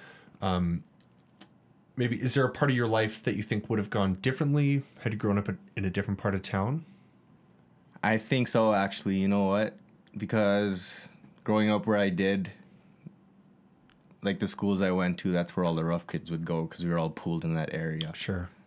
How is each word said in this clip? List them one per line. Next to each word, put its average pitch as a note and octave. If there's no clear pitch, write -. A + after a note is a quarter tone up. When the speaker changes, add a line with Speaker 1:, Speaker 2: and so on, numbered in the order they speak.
Speaker 1:
um, F2+
maybe, A#2+
is B2+
there C3+
a B2
part C#3+
of B2+
your A#2+
life A2
that G#2+
you G#2
think G#2
would G#2
have G2+
gone F#2+
differently C#3
had A2+
you G#2+
grown G#2
up G2+
in, F#2+
in G2
a F#2+
different G2
part G2
of F#2+
town? A#2+
Speaker 2:
I A2
think B2
so, A2+
actually. G2
You F#2+
know G2+
what? G#2
Because G2+
growing G#2+
up G#2
where G#2+
I G2+
did, F#2+
like, F#2+
the G#2
schools G2+
I F#2
went F2+
to, F#2
that's F2
where F2+
all E2+
the D#2+
rough E2+
kids -
would E2
go E2
'cause E2+
we F2
were E2+
all E2
pooled E2
in D#2+
that D#2+
area. D#2+
Speaker 1:
Sure. F2+